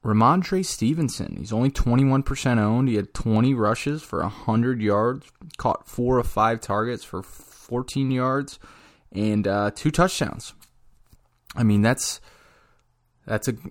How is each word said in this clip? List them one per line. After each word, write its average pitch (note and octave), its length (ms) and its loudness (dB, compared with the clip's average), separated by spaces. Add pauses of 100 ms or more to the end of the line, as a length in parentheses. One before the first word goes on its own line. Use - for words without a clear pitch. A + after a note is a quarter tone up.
Ramondre D#3+ 600 4
Stevenson, C#3 720 -2
he's G#2 140 -10
only A#2+ 180 2
twenty-one C3+ 520 2
percent C3 380 0
owned. A2+ 280 2
He A2+ 60 0
had G2+ 180 -2
twenty A2+ 400 2
rushes A#2+ 500 0
for - 180 -6
a E2 80 -4
hundred A#2 520 -2
yards, G#2+ 460 0 (300)
caught - 320 -2
four B2 300 0
of A#2 100 0
five A2 320 0
targets A2 420 -4
for F#2 200 -12
fourteen - 920 -6
yards, C3 480 -4 (500)
and, G#2+ 380 0
uh, G2+ 260 0
two - 160 0
touchdowns. - 600 -2 (1040)
I B2 80 0
mean, G#2 180 4
that's, - 380 0 (1040)
that's A2 200 -4
a, B2+ 60 -2 (180)